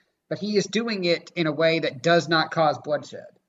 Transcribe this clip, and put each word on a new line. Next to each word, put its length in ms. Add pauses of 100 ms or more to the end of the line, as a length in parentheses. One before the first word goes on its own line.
(300)
but 100
he 180
is 80
doing 400
it 300
in 120
a 40
way 280
that 240
does 260
not 220
cause 280
bloodshed. 460 (240)